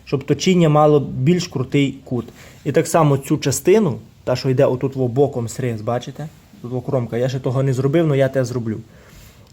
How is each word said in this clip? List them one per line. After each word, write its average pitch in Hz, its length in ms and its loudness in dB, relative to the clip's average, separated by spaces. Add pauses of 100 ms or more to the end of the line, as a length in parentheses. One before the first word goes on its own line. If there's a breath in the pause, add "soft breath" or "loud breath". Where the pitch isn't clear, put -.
щоб 135 200 -4
точіння 170 440 2
мало 151 320 6
більш 131 460 0
крутий 135 580 -2
кут. 120 220 -6 (380 loud breath)
І 143 80 -2
так 160 140 2
само 147 320 4
цю 143 200 -2
частину, 180 600 0 (260)
та, 127 120 -2
що 135 140 -2
йде 131 160 2
отут 131 300 -2
во 127 120 0
боком 120 400 0
сріз, 117 320 -6
бачите? 123 480 -8 (340)
Тут 120 100 -12
во 127 80 -4
кромка, 120 360 -4
я 123 120 0
ще 127 120 -6
того 135 220 -2
не 139 100 0
зробив, 143 340 2
але 139 120 2
я 135 100 4
те 131 160 -2
зроблю. 113 340 -4 (760 soft breath)